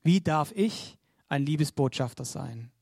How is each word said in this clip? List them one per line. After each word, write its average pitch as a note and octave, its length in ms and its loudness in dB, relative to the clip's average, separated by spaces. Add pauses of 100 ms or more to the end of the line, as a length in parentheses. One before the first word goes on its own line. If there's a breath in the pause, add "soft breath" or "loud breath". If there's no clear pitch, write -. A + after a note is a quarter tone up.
Wie F3+ 160 6
darf D#3 320 2
ich - 440 -2 (320)
ein C#3 160 0
Liebesbotschafter C#3 800 0
sein? A#2+ 460 -10 (120)